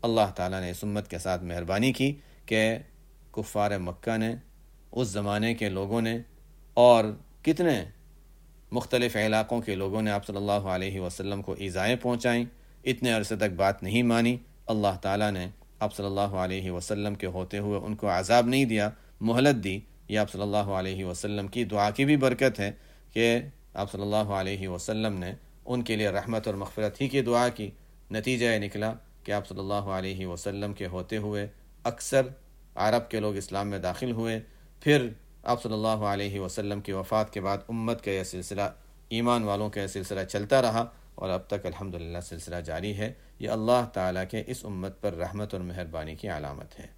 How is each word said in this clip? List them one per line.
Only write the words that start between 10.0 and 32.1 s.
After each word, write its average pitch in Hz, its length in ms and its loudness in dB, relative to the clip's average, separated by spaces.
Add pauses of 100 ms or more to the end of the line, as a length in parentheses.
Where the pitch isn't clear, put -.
نے 107 80 2
آپ 101 160 -2
صلی 101 100 -6
اللہ 101 160 0
علیہ 95 480 0
وسلم 98 420 -4
کو 98 100 -6
ایذائیں 98 500 0
پہنچائیں، 120 420 2 (400)
اتنے 123 280 0
عرصے 110 240 0
تک 98 200 0
بات 98 260 2
نہیں 107 200 2
مانی۔ 117 340 4 (300)
اللہ 104 360 2
تعالیٰ 104 280 2
نے 92 160 -2 (340)
آپ 107 140 -2
صلی 101 120 -4
اللہ 98 140 0
علیہ 92 500 0
وسلم 101 440 -2
کے 104 120 -6
ہوتے 92 320 -4
ہوئے 101 220 -2
ان 107 140 -4
کو 107 160 -2
عذاب 95 360 6
نہیں 135 180 4
دیا، 107 260 2 (300)
مہلت 120 440 4
دی۔ 98 160 -4 (280)
یہ 104 100 0
آپ 104 120 2
صلی 98 120 -4
اللہ 101 140 0
علیہ 95 480 0
وسلم 98 420 -4
کی 113 180 -2
دعا 101 260 2
کی 131 140 2
بھی 147 120 6
برکت 127 440 4
ہے 101 120 -2 (400)
کہ 117 280 4 (340)
آپ 101 180 -4
صلی 98 100 -6
اللہ 104 140 0
علیہ 98 520 -2
وسلم 107 480 -2
نے 90 160 -6 (320)
ان 123 180 -2
کے 117 140 -2
لیے 107 120 2
رحمت 104 380 -2
اور 107 80 -2
مغفرت 101 460 -4
ہی 135 80 0
کی 131 140 2
دعا 120 260 4
کی۔ 110 220 -6 (400)
نتیجہ 117 360 0
یہ 113 120 2
نکلا 104 340 -4 (320)
کہ - 80 -4
آپ 101 160 -2
صلی 95 100 -10
اللہ 98 160 -4
علیہ 95 520 -4
وسلم 101 460 -6
کے 98 140 -8
ہوتے 90 300 -6
ہوئے 104 300 -2 (380)
اکثر 131 420 2 (480)